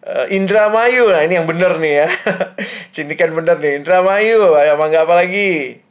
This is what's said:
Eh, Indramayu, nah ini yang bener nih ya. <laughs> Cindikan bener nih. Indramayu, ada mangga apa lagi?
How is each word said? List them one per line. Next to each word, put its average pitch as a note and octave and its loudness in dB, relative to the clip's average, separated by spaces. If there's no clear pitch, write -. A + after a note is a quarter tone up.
Eh, C3 -4
Indramayu, G#3+ 2
nah D#3+ 2
ini F3 0
yang E3 -2
bener E3+ 0
nih D3+ 2
ya. - -4
<laughs> - -14
Cindikan D#3 -4
bener E3 0
nih. D3 -2
Indramayu, F#3+ 2
ada D3 2
mangga D#3 2
apa F3 2
lagi? F3+ -2